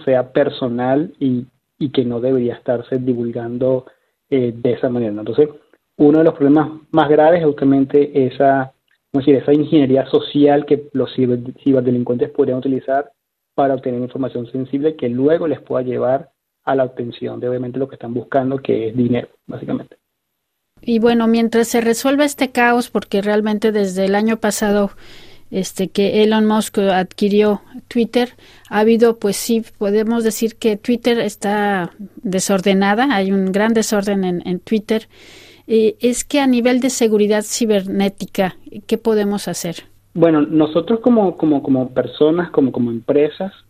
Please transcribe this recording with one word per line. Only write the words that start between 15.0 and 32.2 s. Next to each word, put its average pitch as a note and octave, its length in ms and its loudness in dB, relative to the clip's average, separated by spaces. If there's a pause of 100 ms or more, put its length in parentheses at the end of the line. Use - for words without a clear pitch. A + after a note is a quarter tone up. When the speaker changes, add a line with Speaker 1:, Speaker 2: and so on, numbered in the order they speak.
Speaker 1:
luego D3+ 360 0
les C#3+ 140 -4
pueda B2+ 240 -6
llevar B2 460 -2 (340)
a C3+ 120 -2
la C3+ 100 0
obtención A#2+ 560 -10
de, B2 80 -4
obviamente, B2 280 -6
lo C3 120 -4
que - 60 -18
están A#2 180 -12
buscando, C3 460 -2
que A2+ 280 -2
es A2 80 -8
dinero, A#2+ 320 0 (200)
básicamente. - 500 -10 (840)
Speaker 2:
Y A#3 180 0
bueno, A#3 280 2
mientras A3+ 400 2
se A#3 140 0
resuelve C4+ 420 0
este C#4+ 280 -2
caos, A#3+ 380 0
porque G3+ 320 -2
realmente G#3 520 0
desde F#3+ 320 0
el G3 100 0
año A3 220 0
pasado, G#3 540 0 (600)
este, F#3+ 380 -6
que G#3 340 0
Elon A3 220 2
Musk G#3+ 320 -2
adquirió G3+ 840 0 (300)
Twitter, A#3+ 400 -2 (400)
ha G#3 100 -2
habido, A3+ 400 4
pues G3+ 160 -2
sí, A3+ 260 -2 (160)
podemos A3 460 -2
decir A3 320 -2
que G#3+ 220 -2
Twitter A#3 420 0
está G3+ 720 -2 (320)